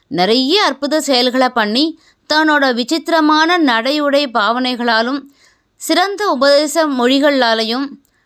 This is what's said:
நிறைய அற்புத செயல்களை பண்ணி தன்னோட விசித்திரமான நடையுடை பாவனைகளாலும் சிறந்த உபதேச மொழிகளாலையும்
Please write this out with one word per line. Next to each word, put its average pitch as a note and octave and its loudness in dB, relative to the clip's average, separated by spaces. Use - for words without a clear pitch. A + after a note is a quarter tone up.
நிறைய C4 0
அற்புத D4 -2
செயல்களை B3+ 0
பண்ணி B3 -2
தன்னோட D4 2
விசித்திரமான D#4 0
நடையுடை C#4 0
பாவனைகளாலும் A#3+ -2
சிறந்த F#4+ -2
உபதேச D4 2
மொழிகளாலையும் B3+ 0